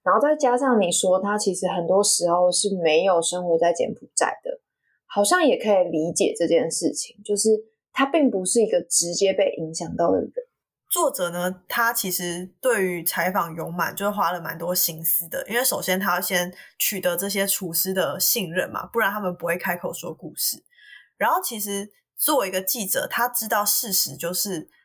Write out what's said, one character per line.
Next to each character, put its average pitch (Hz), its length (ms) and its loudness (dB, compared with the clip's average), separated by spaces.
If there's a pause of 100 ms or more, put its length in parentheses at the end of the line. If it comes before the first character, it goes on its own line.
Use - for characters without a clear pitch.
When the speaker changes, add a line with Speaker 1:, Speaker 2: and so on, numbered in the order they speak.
Speaker 1:
然 180 100 4
后 220 60 6
再 302 160 4
加 254 220 2
上 254 240 4
你 175 100 0
说 185 300 2
他 208 160 0
其 202 180 0
实 180 140 -2
很 180 180 -2
多 190 160 4
时 175 260 2
候 180 220 4
是 196 320 0
没 165 220 4
有 175 160 4
生 180 240 -2
活 170 120 2
在 170 140 4
柬 - 220 -2
埔 - 200 -16
寨 - 300 0
的， - 160 -8 (460)
好 - 180 0
像 349 180 4
也 269 160 4
可 214 120 -2
以 190 200 6
理 165 220 0
解 - 260 2
这 170 80 0
件 165 240 4
事 160 220 -2
情， - 320 -10
就 208 100 -2
是 208 180 2 (420)
他 269 120 2
并 277 240 4
不 190 140 -2
是 185 160 2
一 214 100 4
个 175 120 2
直 175 340 -2
接 190 160 2
被 190 260 2
影 160 160 -6
响 165 220 -8
到 170 160 2
的 185 80 2
人。 - 100 -4 (600)
Speaker 2:
作 311 220 2
者 175 180 -2
呢， 180 380 -4
他 233 260 0
其 196 160 -2
实 180 400 -4 (100)
对 226 240 2
于 175 200 -2
采 175 280 0
访 170 220 -2
永 160 180 -8
满 175 240 -4
就 202 160 -2
花 185 200 0
了 175 100 -6
蛮 156 160 -8
多 170 160 -4
心 165 320 -2
思 - 240 0
的， - 180 -6
因 - 80 -6
为 247 80 0
首 226 160 0
先 185 200 0
他 190 160 0
要 180 40 0
先 180 320 -2 (280)
取 196 200 -2
得 175 160 0
这 196 140 -4
些 196 160 0
厨 190 260 -2
师 190 220 -2
的 170 260 -2
信 175 320 0
任 170 200 -2
嘛， - 160 -8
不 - 100 -6
然 208 140 0
他 214 80 -6
们 180 180 -4
不 170 80 -10
会 170 100 0
开 180 220 -4
口 - 160 -8
说 - 180 -10
故 - 240 -14
事。 - 280 -4 (520)
然 214 140 0
后 330 140 0
其 226 160 -6
实 202 320 -6 (260)
作 302 200 2
为 202 100 0
一 180 40 -6
个 190 80 -2
记 190 280 -4
者， - 200 -2
他 240 220 0
知 220 180 -4
道 208 160 0
事 202 300 0
实 143 240 0
就 170 160 -4
是 180 340 -4 (180)